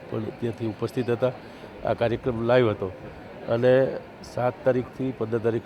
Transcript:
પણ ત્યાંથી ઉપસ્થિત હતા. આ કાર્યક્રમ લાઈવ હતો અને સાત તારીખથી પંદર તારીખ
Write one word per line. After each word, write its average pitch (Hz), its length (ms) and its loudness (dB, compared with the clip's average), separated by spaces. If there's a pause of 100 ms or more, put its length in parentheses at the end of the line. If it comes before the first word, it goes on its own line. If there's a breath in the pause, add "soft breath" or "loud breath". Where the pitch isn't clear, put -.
(100)
પણ 117 140 -4
ત્યાંથી 117 420 -4
ઉપસ્થિત 113 440 -2
હતા. 127 220 2 (520 loud breath)
આ 113 100 2
કાર્યક્રમ 117 520 0
લાઈવ 120 240 8
હતો 98 220 -2 (560)
અને 127 480 4 (380)
સાત 123 180 0 (120)
તારીખથી 127 540 0
પંદર 113 200 0
તારીખ 113 280 0